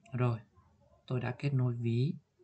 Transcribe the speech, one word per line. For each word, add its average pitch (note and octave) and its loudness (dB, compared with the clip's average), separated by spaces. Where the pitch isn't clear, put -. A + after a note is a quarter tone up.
Rồi, A#2+ 2
tôi B2+ 0
đã A#2+ -4
kết C#3 -2
nối B2 2
ví A#2+ 0